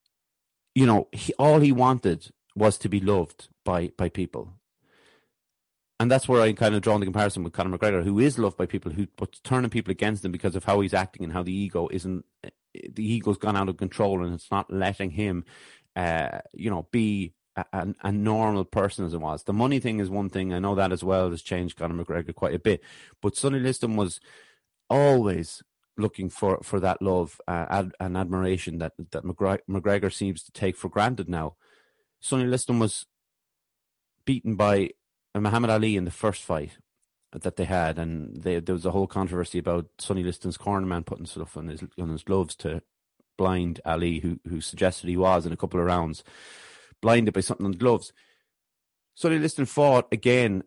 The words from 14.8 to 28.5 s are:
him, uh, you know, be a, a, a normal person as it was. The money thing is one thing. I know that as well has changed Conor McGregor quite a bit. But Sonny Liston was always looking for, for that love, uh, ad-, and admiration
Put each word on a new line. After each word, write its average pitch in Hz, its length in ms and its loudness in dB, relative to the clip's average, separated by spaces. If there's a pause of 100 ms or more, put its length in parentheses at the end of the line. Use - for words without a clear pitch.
him, 90 360 -2 (500)
uh, 82 440 -2 (140)
you 107 160 -6
know, 82 220 -4
be 104 420 0 (220)
a, 95 160 -4
a, 95 160 -4 (160)
a 98 80 -2
normal 107 540 0
person 98 400 -2
as 82 80 -6
it 85 80 -4
was. 78 240 -6
The - 80 -2
money 127 260 2
thing 110 220 -2
is 95 80 -2
one 98 200 -4
thing. 95 240 -4
I 90 60 -2
know 98 160 0
that 95 160 2
as 92 100 -4
well 92 280 0
has 85 120 -8
changed 90 360 -6
Conor 85 260 -6
McGregor 85 320 -6
quite 76 180 -2
a 90 60 -2
bit. 98 240 0 (380)
But 104 160 -2
Sonny 139 220 -2
Liston 123 360 -2
was 98 240 -2 (720)
always 117 720 4 (340)
looking 95 320 -2
for, 98 320 0
for 98 200 -4
that 92 200 0
love, 92 460 0
uh, 85 220 -4
ad-, 95 320 -2
and 92 160 -4
admiration 92 640 -2